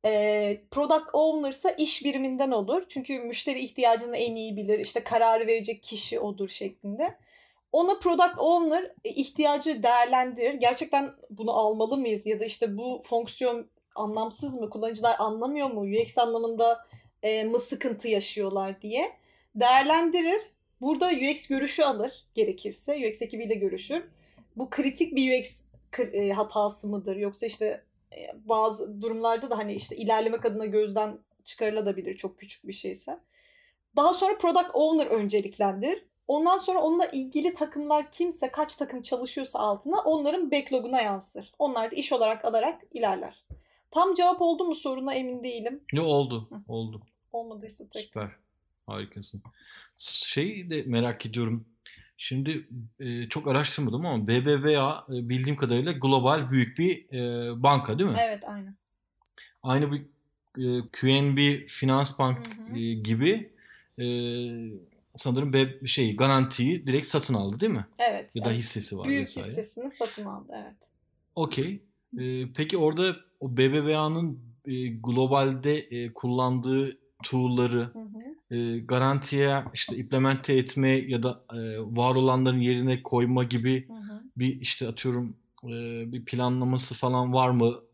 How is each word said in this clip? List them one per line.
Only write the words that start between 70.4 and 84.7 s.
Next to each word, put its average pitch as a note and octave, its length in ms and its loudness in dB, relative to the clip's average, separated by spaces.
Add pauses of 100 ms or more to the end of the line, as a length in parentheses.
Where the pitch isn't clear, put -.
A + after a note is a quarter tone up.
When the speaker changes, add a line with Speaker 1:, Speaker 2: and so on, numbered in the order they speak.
Speaker 1:
evet. - 200 -16 (580)
Speaker 2:
Okey. D#3+ 480 -2 (360)
E, B2+ 340 -4
peki D#3 260 -2
orada E3+ 380 2 (240)
o B2+ 160 -4
B C3 160 6
B D3 140 2
V D#3 100 2
A'nın, D#3 440 -2 (260)
e, B2+ 200 -4
globalde, C3 880 2
e, A#2+ 360 -8
kullandığı B2+ 840 0 (260)
tool'ları, B2 560 2
Speaker 1:
Hı A#2 180 -6
hı. A3 580 -12
Speaker 2:
e, A#2 220 -2
Garanti'ye C#3 840 2 (100)
işte - 220 -4
implemente C3+ 600 2
etme C3 320 2
ya C3 340 2
da, B2 300 -4
e, A2+ 260 -8
var A#2 360 2
olanların B2+ 440 4
yerine B2 440 2
koyma B2 420 2
gibi B2 440 0
Speaker 1:
Hı - 40 -18
hı. G#3+ 300 -14 (140)
Speaker 2:
bir C3 240 -2
işte B2+ 280 -4